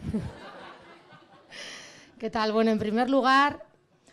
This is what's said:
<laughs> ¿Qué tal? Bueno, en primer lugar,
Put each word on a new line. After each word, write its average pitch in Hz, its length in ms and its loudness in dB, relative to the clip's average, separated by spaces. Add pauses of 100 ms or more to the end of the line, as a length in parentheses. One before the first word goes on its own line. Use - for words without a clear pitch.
(880)
<laughs> - 1300 -20
¿Qué 220 100 -6
tal? 220 220 0
Bueno, 226 180 4
en 214 80 2
primer 220 320 0
lugar, 269 560 4 (460)